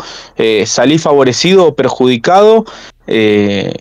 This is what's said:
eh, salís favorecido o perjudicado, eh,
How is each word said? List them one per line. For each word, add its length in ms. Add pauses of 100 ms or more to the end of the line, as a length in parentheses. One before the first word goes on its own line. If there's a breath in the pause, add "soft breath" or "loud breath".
(380 loud breath)
eh, 260
salís 380
favorecido 640
o 80
perjudicado, 920 (440 loud breath)
eh, 720